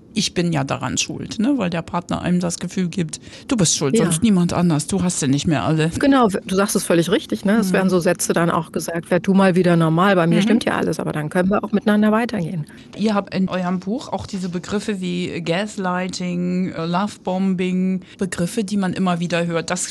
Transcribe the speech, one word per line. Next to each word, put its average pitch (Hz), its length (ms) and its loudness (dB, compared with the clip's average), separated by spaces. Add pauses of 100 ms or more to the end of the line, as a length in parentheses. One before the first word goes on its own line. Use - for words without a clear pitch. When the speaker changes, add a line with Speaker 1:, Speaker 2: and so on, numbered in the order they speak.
(160)
Speaker 1:
ich - 180 -2
bin 170 220 0
ja 139 100 0
daran 135 320 -4
schuld, - 420 -6
ne? 240 200 2
Weil 185 100 0
der 170 140 -4
Partner 175 400 -6
einem 180 180 2
das 175 180 -4
Gefühl 180 300 -4
gibt, 160 320 -6 (280)
du 254 100 0
bist - 180 2
schuld, 139 220 0
Speaker 2:
Ja. 226 60 4
Speaker 1:
sonst 170 180 0
niemand 185 320 4
anders, 165 320 2
du 190 160 -2
hast 180 180 -2
sie 147 80 0
nicht 143 180 2
mehr 135 180 2
alle. 156 340 2
Speaker 2:
Genau, 262 340 4
w-, 196 140 -2
du 190 80 -4
sagst 202 220 2
es 185 80 -2
völlig 170 260 2
richtig, 220 340 -2
ne? 202 140 4
Es 190 100 2
Speaker 1:
Mhm. 180 60 0
Speaker 2:
werden 190 160 4
so 180 100 4
Sätze 180 320 0
dann 170 180 2
auch 170 220 -2
gesagt, 170 380 -6
werd 175 160 2
du 196 80 4
mal 190 200 6
wieder 175 220 4
normal, 170 400 4
bei 165 100 4
mir 170 120 4
Speaker 1:
Mhm. 196 40 4
Speaker 2:
stimmt 220 220 2
ja - 140 0
alles, 175 200 -2
aber 175 140 -4
dann 151 160 -4
können 185 220 2
wir 208 120 0
auch 220 100 -6
miteinander 208 400 2
weitergehen. 185 520 -2 (320)
Speaker 1:
Ihr 214 180 0
habt 202 200 -2
in 185 160 0
eurem 180 300 -2
Buch 226 340 -6
auch 190 120 -6
diese 185 220 -8
Begriffe 190 540 -6
wie 175 400 -4
Gaslighting, 180 1300 -4
äh, 165 140 -6
Lovebombing, 185 1120 -2 (160)
Begriffe, 180 480 -2
die 202 140 -2
man 185 160 -2
immer 180 260 0
wieder 170 260 0
hört. 165 240 -2
Das 180 200 -4